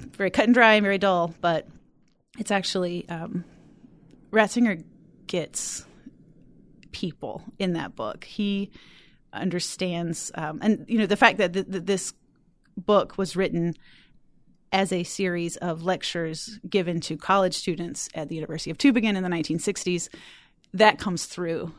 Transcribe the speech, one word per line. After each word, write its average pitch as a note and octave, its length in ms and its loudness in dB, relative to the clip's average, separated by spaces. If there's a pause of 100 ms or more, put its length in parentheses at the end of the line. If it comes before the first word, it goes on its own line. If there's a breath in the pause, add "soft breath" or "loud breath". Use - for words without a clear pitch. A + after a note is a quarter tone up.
(180)
very G3 140 2
cut - 140 4
and A#3+ 80 8
dry A3+ 200 10
and G#3+ 100 6
very G3 140 2
dull, F3+ 440 2
but E3 260 2 (720)
it's G#3 120 -4
actually, F3+ 580 -2
um, E3+ 340 -8 (880 loud breath)
Ratzinger G#3+ 520 2 (440)
gets - 580 -6 (1040 loud breath)
people - 520 -10 (160)
in F#3 140 0
that D3+ 220 -6
book. - 280 -8
He G2+ 480 -4 (640 loud breath)
understands, E3+ 1000 -4
um, D#3 260 -8
and, G#3+ 260 0
you A3+ 100 0
know, G#3+ 80 2
the G3+ 120 2
fact A3 220 4
that F3+ 120 2
th-, F#3 180 -4
th-, F#3+ 140 -6
this F#3+ 300 -2 (640)
book G3 400 2
was F#3+ 180 -2
written E3+ 380 0 (1000 soft breath)
as F#3+ 200 2
a F3 120 0
series F3 540 -4
of E3 260 -4
lectures E3+ 760 -4 (100)
given F3 300 0
to D#3+ 160 -6
college F#3+ 380 2
students - 600 -6
at D#3 140 -8
the E3 80 -8
University D#3+ 360 -8
of E3 60 -8
Tübingen A3+ 380 4
in F#3 80 -2
the F3+ 60 -2
nineteen E3 300 -2
sixties, F3+ 500 -2 (640 loud breath)
that G#3+ 260 6
comes F3 260 -2
through E3 540 -4